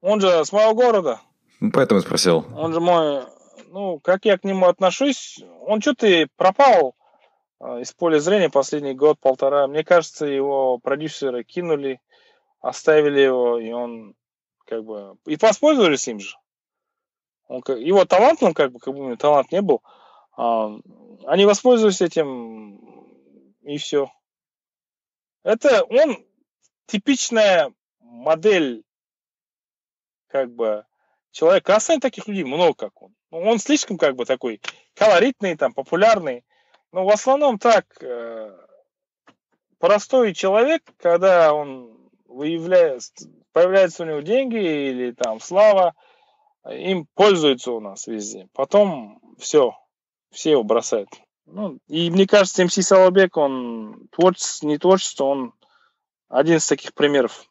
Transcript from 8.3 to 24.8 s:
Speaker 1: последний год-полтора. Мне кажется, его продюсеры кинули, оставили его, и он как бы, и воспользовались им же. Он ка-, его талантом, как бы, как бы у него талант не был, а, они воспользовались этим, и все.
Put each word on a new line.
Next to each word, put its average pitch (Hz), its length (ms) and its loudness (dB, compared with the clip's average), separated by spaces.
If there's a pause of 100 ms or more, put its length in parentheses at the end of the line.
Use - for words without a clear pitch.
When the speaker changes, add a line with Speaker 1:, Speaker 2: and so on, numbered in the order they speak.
Speaker 1:
последний 139 420 -4
год-полтора. 139 760 0
Мне 147 160 -4
кажется, 160 440 0
его 135 520 -4
продюсеры 139 680 -6
кинули, 143 560 -6 (680)
оставили 147 540 2
его, 123 380 2
и 113 120 -10
он 117 440 -10 (520)
как 113 180 -10
бы, 104 320 -16 (100)
и 151 100 -6
воспользовались 214 720 2
им 110 100 -10
же. - 180 -16 (1120)
Он 127 160 -14
ка-, 131 160 -6
его 175 260 2
талантом, 214 500 2
как 135 180 -2
бы, 123 80 -20
как 135 120 -10
бы 139 80 -10
у 139 60 -10
него 123 100 -8
талант 147 360 0
не 185 100 -2
был, 151 200 0 (540)
а, 113 340 -4 (560)
они 180 200 2
воспользовались 214 540 2
этим, 117 760 -6 (880)
и 147 160 -12
все. 143 320 -4 (1300)